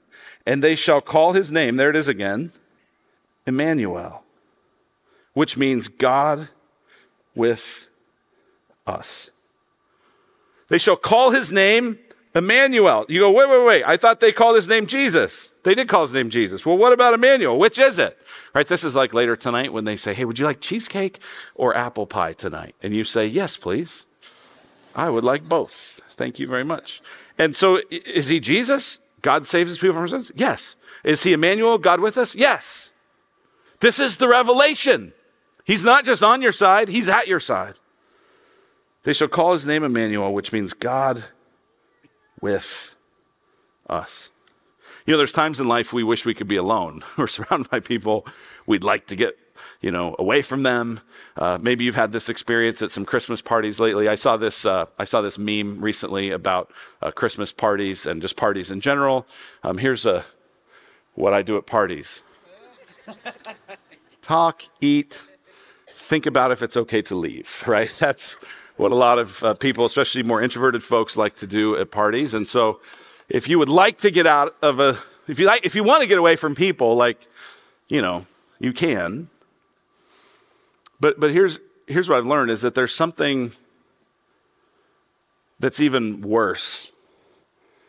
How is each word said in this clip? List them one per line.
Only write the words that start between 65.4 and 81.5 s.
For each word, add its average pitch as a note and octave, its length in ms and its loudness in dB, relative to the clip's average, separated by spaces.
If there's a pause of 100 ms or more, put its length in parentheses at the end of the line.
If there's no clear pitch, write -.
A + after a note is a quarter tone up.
think - 380 -6
about C3 260 2
if A#2+ 100 -6
it's A#2 140 -6
okay A2+ 260 -2
to F#2+ 140 -8
leave, - 500 -10
right? A2 240 2
<laughs> - 80 -14
That's - 400 -4 (380)
what G2+ 160 0
a B2 40 2
lot A#2+ 220 4
of, G2 240 -6
uh, G#2+ 120 2
people, A#2+ 300 -2
especially B2+ 380 0
more A2+ 180 0
introverted B2 440 -2
folks, A2+ 320 0
like G#2+ 200 0
to G2+ 120 -14
do G#2+ 280 0
at F#2+ 140 -4
parties. A2 440 -2
And G#2+ 120 -4
so A2 340 0 (480)
if B2 200 -4
you E3+ 100 4
would C#3+ 100 2
like F#3 300 4
to G#3 120 2
get E3+ 160 4
out D3 340 2
of C#3 200 2
a, C3+ 180 2 (280)
if D3 120 -8
you F#3+ 80 4
like, A3 180 4
if F3 100 -4
you G#3 80 0
want C#4 200 4
to A#3 40 0
get F#3+ 120 4
away E3 180 4
from D3+ 180 -4
people, C#3+ 420 0
like, A#2+ 300 0 (640)
you D3 140 -2
know, F2+ 240 -4 (320)
you B2+ 160 -4
can. B2 540 -4 (1700)
But, C#3 180 0
but D3 120 0
here's, F3 280 0 (280)